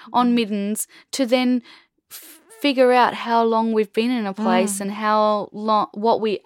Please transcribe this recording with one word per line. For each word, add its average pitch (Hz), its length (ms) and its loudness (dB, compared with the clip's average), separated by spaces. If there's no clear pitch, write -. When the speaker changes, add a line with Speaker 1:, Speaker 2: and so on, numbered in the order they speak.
Speaker 1:
on 240 220 2
middens 214 540 -2
to 269 140 -2
then 247 360 0
f-, - 300 -20
figure 254 320 4
out 240 220 4
how 233 300 0
long 226 280 0
we've 214 200 -2
been 226 180 -2
in 233 160 -4
a 196 60 -6
place 196 460 0
Speaker 2:
Mm. - 40 -8
Speaker 1:
and 196 100 -6
how 214 600 0
long, 214 400 0
what 214 280 0
we 214 260 -2